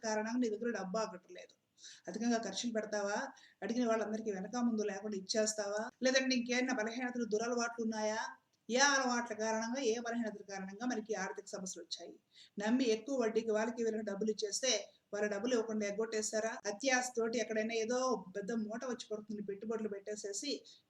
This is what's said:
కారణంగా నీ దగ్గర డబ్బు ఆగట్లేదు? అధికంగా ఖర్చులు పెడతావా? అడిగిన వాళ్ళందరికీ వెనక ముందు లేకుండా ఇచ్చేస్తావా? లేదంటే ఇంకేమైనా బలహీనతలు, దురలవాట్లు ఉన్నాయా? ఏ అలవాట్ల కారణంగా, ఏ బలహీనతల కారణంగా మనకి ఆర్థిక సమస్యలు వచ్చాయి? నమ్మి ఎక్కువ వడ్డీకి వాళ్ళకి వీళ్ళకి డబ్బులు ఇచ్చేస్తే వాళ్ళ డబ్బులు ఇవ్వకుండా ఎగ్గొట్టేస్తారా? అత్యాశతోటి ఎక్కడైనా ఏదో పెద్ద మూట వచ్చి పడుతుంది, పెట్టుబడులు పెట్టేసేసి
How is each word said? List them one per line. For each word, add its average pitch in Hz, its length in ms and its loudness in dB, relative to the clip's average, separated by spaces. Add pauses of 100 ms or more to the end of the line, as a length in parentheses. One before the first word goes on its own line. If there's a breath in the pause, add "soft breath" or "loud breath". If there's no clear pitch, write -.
కారణంగా 220 360 0
నీ 240 100 4
దగ్గర 220 200 -2
డబ్బు 190 280 -2
ఆగట్లేదు? 196 680 -8 (420 loud breath)
అధికంగా 226 300 2
ఖర్చులు 214 360 -2
పెడతావా? 208 540 0 (360 loud breath)
అడిగిన 233 240 2
వాళ్ళందరికీ 214 440 0
వెనక 196 240 -4
ముందు 233 260 2
లేకుండా 202 360 -2
ఇచ్చేస్తావా? 214 720 0 (140)
లేదంటే 262 320 6
ఇంకేమైనా 247 380 2
బలహీనతలు, 240 520 -2
దురలవాట్లు 233 580 0
ఉన్నాయా? 214 340 0 (520)
ఏ 226 80 4
అలవాట్ల 254 560 6
కారణంగా, 220 480 0
ఏ 233 180 2
బలహీనతల 226 500 -2
కారణంగా 196 360 -6
మనకి 214 280 -2
ఆర్థిక 196 340 -4
సమస్యలు 185 360 -8
వచ్చాయి? - 360 -10 (400 loud breath)
నమ్మి 233 300 4
ఎక్కువ 240 320 2
వడ్డీకి 220 300 2
వాళ్ళకి 233 320 2
వీళ్ళకి 220 220 0
డబ్బులు 208 260 0
ఇచ్చేస్తే 208 580 0 (240 soft breath)
వాళ్ళ 208 140 0
డబ్బులు 208 260 0
ఇవ్వకుండా 220 320 0
ఎగ్గొట్టేస్తారా? 220 800 0
అత్యాశతోటి 240 720 0
ఎక్కడైనా 220 360 0
ఏదో 226 520 0 (120)
పెద్ద 196 140 -4
మూట 226 340 -2
వచ్చి 240 260 -6
పడుతుంది, 214 320 -6
పెట్టుబడులు 214 440 -4
పెట్టేసేసి 208 760 -6 (260 loud breath)